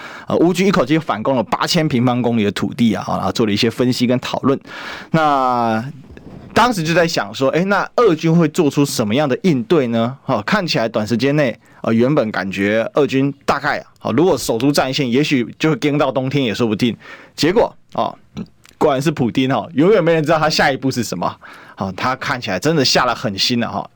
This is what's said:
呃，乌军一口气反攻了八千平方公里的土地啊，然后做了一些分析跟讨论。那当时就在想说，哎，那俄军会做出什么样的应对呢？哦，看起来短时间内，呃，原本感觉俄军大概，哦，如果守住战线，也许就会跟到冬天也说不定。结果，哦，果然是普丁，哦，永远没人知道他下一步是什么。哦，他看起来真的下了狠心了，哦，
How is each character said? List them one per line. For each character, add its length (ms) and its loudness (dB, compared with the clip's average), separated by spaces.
呃， 80 0
乌 160 4
军 140 0
一 40 4
口 140 2
气 140 2
反 240 -4
攻 120 0
了 100 2
八 220 -4
千 220 0
平 160 0
方 160 2
公 160 0
里 80 2
的 80 0
土 220 -4
地 180 2
啊， 160 -2
然 140 -4
后 100 -2
做 140 0
了 60 0
一 40 0
些 140 0
分 200 0
析 160 0
跟 140 0
讨 200 -6
论。 200 0
那 680 2
当 180 4
时 120 -2
就 100 0
在 160 4
想 240 -4
说， 180 0
哎， 140 2
那 320 0
俄 180 4
军 220 2
会 120 4
做 200 2
出 160 2
什 220 -2
么 80 0
样 120 2
的 180 0
应 180 2
对 240 2
呢？ 400 -2
哦， 180 0
看 220 -2
起 120 -2
来 100 0
短 180 -2
时 100 0
间 200 0
内， 200 0
呃， 140 0
原 180 4
本 200 0
感 180 -4
觉 340 0
俄 120 2
军 260 0
大 140 0
概， 180 -4
哦， 140 -4
如 80 4
果 120 2
守 220 -4
住 140 0
战 200 0
线， 160 -2
也 140 2
许 240 0
就 100 2
会 60 0
跟 200 0
到 140 2
冬 180 -2
天 140 0
也 100 0
说 140 0
不 80 0
定。 200 0
结 160 2
果， 200 2
哦， 180 -2
果 140 2
然 80 0
是 120 0
普 180 0
丁， 200 0
哦， 240 -2
永 180 4
远 100 4
没 100 4
人 120 2
知 80 2
道 80 2
他 100 2
下 220 2
一 40 -4
步 140 -2
是 140 -2
什 120 -8
么。 160 -4
哦， 200 -4
他 200 -2
看 220 -6
起 120 -8
来 80 -2
真 160 0
的 100 2
下 220 2
了 80 0
狠 240 -6
心 220 0
了， 80 -2
哦， 280 -6